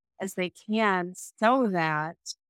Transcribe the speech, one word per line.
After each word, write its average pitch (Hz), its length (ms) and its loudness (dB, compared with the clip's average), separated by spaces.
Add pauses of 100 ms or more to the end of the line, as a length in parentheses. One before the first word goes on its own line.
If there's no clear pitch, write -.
(200)
as 190 140 -8
they 180 160 -4
can, 190 680 -2
so 247 520 2
that 160 480 -2 (340)